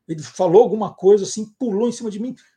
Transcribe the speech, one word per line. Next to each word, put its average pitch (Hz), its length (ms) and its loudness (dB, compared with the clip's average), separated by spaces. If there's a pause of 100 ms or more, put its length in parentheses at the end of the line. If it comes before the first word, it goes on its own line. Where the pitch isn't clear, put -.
ele 160 160 -10
falou 170 400 4
alguma 208 300 -2
coisa 196 300 4
assim, 214 360 -10
pulou 226 280 -2
em 233 40 -2
cima 233 180 -10
de 196 100 -12
mim, 254 140 -8 (240)